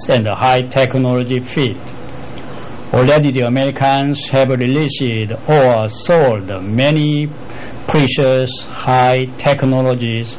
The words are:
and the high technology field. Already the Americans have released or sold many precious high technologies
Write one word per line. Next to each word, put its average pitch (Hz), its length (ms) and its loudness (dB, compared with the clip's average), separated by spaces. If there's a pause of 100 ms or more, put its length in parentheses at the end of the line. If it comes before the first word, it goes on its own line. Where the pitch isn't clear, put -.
and 120 160 2
the 101 80 -2
high 127 280 2
technology 127 760 0
field. 127 380 -2 (1160)
Already 143 380 4
the 127 100 0
Americans 135 880 0
have 131 200 2
released 123 840 0 (160)
or 127 400 4
sold 113 640 0 (140)
many 147 640 0 (600)
precious 131 800 0
high 127 600 2 (120)
technologies 127 1000 0